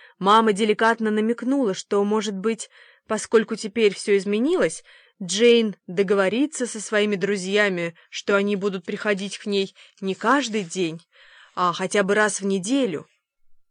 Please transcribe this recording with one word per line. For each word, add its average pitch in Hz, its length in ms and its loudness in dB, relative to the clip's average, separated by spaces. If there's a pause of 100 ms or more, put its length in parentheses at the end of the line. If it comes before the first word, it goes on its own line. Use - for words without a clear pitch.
(200)
мама 220 320 6
деликатно 220 580 0
намекнула, 226 640 0
что, 202 300 -2
может 208 320 -2
быть, 220 340 -4 (380)
поскольку 220 480 0
теперь 208 400 0
всё 202 220 0
изменилось, 208 640 0 (400)
Джейн 220 520 4 (100)
договорится 202 800 0
со 220 160 -10
своими 208 340 0
друзьями, 190 800 -2 (140)
что - 260 -2
они 202 200 2
будут 190 300 -6
приходить 208 520 -4
к - 80 -18
ней 196 300 -2 (260)
не 190 140 -4
каждый 226 480 0
день, 170 360 -4 (540)
а 175 200 0
хотя 190 280 0
бы 202 140 0
раз 208 260 0
в 196 40 -8
неделю. 196 640 -2 (640)